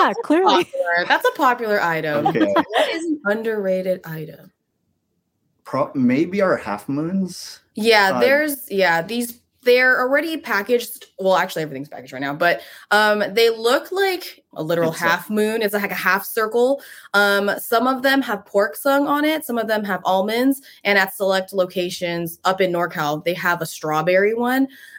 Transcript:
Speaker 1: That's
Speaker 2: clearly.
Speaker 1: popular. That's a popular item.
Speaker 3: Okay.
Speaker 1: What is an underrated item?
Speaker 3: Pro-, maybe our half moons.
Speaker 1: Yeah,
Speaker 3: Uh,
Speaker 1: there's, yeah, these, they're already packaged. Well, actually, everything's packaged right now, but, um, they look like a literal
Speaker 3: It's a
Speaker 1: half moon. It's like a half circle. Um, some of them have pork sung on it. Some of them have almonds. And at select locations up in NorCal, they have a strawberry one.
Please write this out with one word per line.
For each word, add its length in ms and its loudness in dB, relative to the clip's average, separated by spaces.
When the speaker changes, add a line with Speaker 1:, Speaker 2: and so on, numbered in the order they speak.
Speaker 1:
That's 160 -2
Speaker 2:
clearly. 420 4
Speaker 1:
popular. 420 -2
That's 200 2
a 60 0
popular 480 0
item. 460 0
Speaker 3:
Okay. 120 0
Speaker 1:
What 500 0
is 160 -6
an 200 -4
underrated 800 -2
item? 460 -12
Speaker 3:
Pro-, 300 -2
maybe 480 2
our 160 2
half 320 -8
moons. 680 -4
Speaker 1:
Yeah, 400 4
Speaker 3:
Uh, 40 0
Speaker 1:
there's, 520 0
yeah, 320 2
these, 360 -6
they're 380 4
already 380 0
packaged. 680 -2
Well, 160 2
actually, 260 0
everything's 280 -8
packaged 220 -16
right 100 -8
now, 120 -4
but, 280 0
um, 340 4
they 180 4
look 400 0
like 520 -4
a 80 -6
literal 280 0
Speaker 3:
It's 100 -8
a 20 -8
Speaker 1:
half 260 0
moon. 320 0
It's 140 -2
like 160 -4
a 40 -8
half 300 0
circle. 560 0
Um, 460 4
some 260 0
of 160 0
them 220 2
have 220 -6
pork 300 0
sung 320 0
on 180 0
it. 200 -2
Some 140 -4
of 80 -4
them 160 -2
have 220 -4
almonds. 560 2
And 140 2
at 160 2
select 400 -2
locations 880 -4
up 160 0
in 120 2
NorCal, 520 -2
they 120 -2
have 260 -2
a 60 -6
strawberry 680 0
one. 340 0